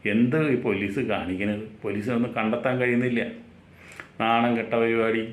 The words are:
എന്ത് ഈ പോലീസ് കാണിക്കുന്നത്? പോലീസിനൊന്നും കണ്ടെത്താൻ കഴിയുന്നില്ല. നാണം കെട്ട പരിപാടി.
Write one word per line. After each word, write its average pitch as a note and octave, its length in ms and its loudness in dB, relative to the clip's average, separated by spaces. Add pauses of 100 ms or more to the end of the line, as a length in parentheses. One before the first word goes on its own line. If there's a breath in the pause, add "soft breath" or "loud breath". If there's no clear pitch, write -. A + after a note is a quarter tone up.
(120)
എന്ത് B2 240 4 (160)
ഈ A#2+ 120 2
പോലീസ് G2+ 340 -2 (100)
കാണിക്കുന്നത്? G2+ 540 -2 (200)
പോലീസിനൊന്നും A2 540 -2
കണ്ടെത്താൻ A#2+ 440 0
കഴിയുന്നില്ല. B2 400 2 (1000 loud breath)
നാണം A#2 360 4
കെട്ട A2+ 240 -2
പരിപാടി. A2+ 520 2